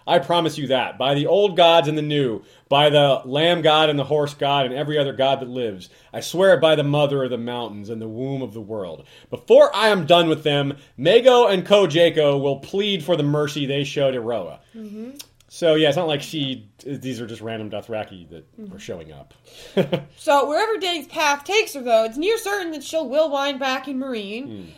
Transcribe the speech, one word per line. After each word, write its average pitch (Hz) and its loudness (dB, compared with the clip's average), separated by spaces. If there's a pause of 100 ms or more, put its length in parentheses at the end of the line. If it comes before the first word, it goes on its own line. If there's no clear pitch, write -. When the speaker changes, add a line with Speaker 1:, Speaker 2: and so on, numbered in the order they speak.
Speaker 1:
I 165 4
promise 165 -2
you 147 -6
that. 117 -2
By 127 0
the 143 -2
old 190 2
gods 165 6
and 156 -2
the - -4
new, 143 -2 (260)
by 147 4
the 143 4
lamb 160 0
god 156 4
and 147 -2
the 135 -2
horse 147 -2
god 139 0
and 123 -6
every 147 -4
other 135 -2
god 131 0
that 123 -12
lives, 113 -8 (220)
I 113 -10
swear 185 2
it - 2
by 160 6
the 151 2
mother 143 0
of 127 -2
the 120 -4
mountains 117 -2
and 113 -10
the 110 -10
womb 131 -8
of 110 -8
the 113 -12
world. 95 -10 (260)
Before 269 6
I 214 2
am 185 0
done 170 6
with 147 0
them, 143 -2 (220)
Maego 240 6
and 185 0
Ko 202 4
Jaco 151 2
will 139 -2
plead 196 -4
for 170 0
the 147 0
mercy 147 -2
they 139 -2
showed 139 -2
Eroa." 110 -6 (180)
Speaker 2:
Mm-hmm. 220 -16 (380)
Speaker 1:
So, 160 2
yeah, 156 4
it's 139 0
not 175 -2
like 147 -4
she, 131 -8 (160)
these 127 -10
are 120 -10
just 113 -14
random 110 -10
Dothraki 101 -10
that 80 -20
Speaker 2:
Mm-hmm. 202 -18
Speaker 1:
are 101 -18
showing 82 -14
up. - -20 (400)
<laughs> 185 2 (340)
Speaker 2:
So, 285 2
wherever 415 -2
Dany's 349 -6
path 285 -2
takes 392 -2
her, 277 -10
though, 226 2
it's 226 -8
near 427 -2
certain 392 -6
that 294 -10
she'll 320 -6
will 302 0
wind 277 -4
back 269 -4
in 269 -8
Meereen, 226 -8
Speaker 1:
Hmm. 101 -14 (140)